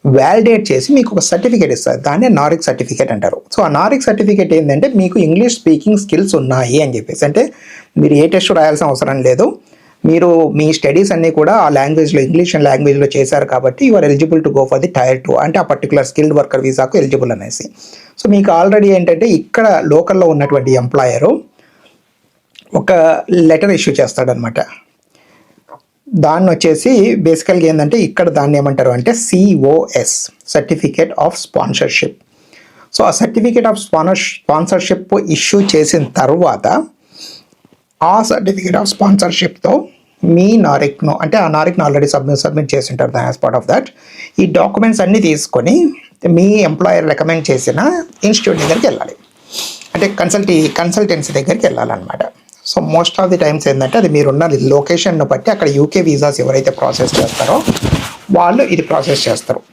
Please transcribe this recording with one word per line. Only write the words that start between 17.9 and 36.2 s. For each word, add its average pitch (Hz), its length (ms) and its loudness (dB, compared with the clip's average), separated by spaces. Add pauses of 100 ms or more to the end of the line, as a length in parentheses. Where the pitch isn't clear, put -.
So - 40 -18 (120)
మీకు 196 240 2
already 202 300 4 (100)
ఏంటంటే 175 280 2 (120)
ఇక్కడ - 260 -2 (280)
లోకల్లో 175 420 2
ఉన్నటువంటి 139 360 0 (120)
ఎంప్లాయరు 127 480 0 (1500)
ఒక 190 100 0 (580)
లెటర్ 175 300 2
ఇష్యూ - 120 -2 (100)
చేస్తాడనమాట. 120 580 -4 (1600)
దాన్ని 170 280 2
వచ్చేసి 160 380 0 (360)
బేసికల్‌గా 160 440 2
ఏంటంటే 151 260 0 (100)
ఇక్కడ 175 300 -2
దాన్ని 147 240 0
ఏమంటారు 135 360 0
అంటే 127 160 0 (140)
సిఓఎస్, 160 880 2 (360)
Certificate 160 600 -2 (120)
of 170 80 0 (120)
Sponsorship. - 680 -2 (840)
So - 140 -4
ఆ 170 120 0
Certificate 226 500 0
of 214 140 -2
Sponsor-, 165 360 -2 (200)
Sponsorship 175 600 -2 (340)
ఇష్యూ - 220 0 (140)
చేసిన 156 320 2 (160)